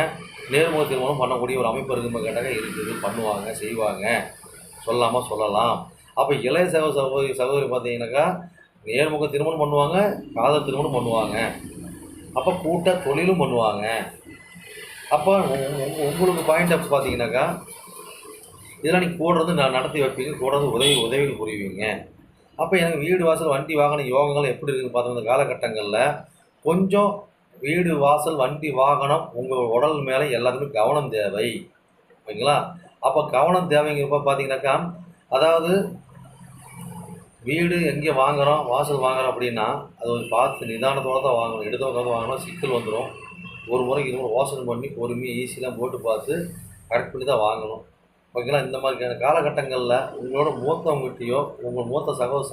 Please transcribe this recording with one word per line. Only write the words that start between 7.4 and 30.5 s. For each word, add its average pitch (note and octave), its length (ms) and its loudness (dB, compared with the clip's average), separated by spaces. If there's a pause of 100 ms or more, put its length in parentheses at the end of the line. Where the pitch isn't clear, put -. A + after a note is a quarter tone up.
சகோதரி C3+ 320 0
பார்த்தீங்கன்னாக்கா, A#2+ 520 0 (580)
நேர்முக D3 500 0
திருமணம் D#3 300 0
பண்ணுவாங்க, D3 340 2 (400)
காதல் C#3+ 320 2
திருமணம் C3+ 280 0
பண்ணுவாங்க, A2+ 380 0 (1040)
அப்ப F3 140 2 (100)
கூட்ட F3 280 0 (140)
தொழிலும் E3 360 2
பண்ணுவாங்க. A2 460 2 (1300)
அப்ப D#3+ 180 4 (220)
உ-, C#3 40 0 (220)
உ-, D3 240 -4
உங்களுக்கு E3+ 460 2
பாயிண்ட் E3+ 240 4
ஆஃப் - 180 0
பார்த்தீங்கன்னாக்கா, B2 500 2 (1400)
இதெல்லாம் F3 240 2
நீங்க - 140 -6
கூட E3+ 200 2
இருந்து D#3+ 200 0
நான் C3 180 2
நடத்தி D3 280 -2
வைப்பீங்க, C3 340 -2
கூட C3 160 -2
இருந்து C#3 220 2
உதவி, C#3 180 4 (120)
உதவிகள் C3 340 0
புரிவீங்க. G#2 420 -6 (760)
அப்ப E3+ 140 0 (100)
எனக்கு E3 220 0
வீடு, F3+ 240 2
வாசல், D#3+ 260 4
வண்டி, D3 260 -2
வாகன D3 340 2
யோகங்கள் C#3+ 380 4
எப்படி C#3 200 -4
இருக்குன்னு B2 240 -2
பார்த்தோம். B2 200 0
இந்த A2 120 -4
காலகட்டங்கள்ல A2+ 720 0 (640)
கொஞ்சம் F#3+ 480 4 (460)
வீடு, E3 340 0 (120)
வாசல், D3 380 4
வண்டி, D3 280 -2 (100)
வாகனம், C#3+ 460 4 (140)
உங்க C3 220 0 (140)
உடல் D3 220 4 (120)
மேல C3+ 120 2 (160)
எல்லாத்துக்கும் B2+ 420 0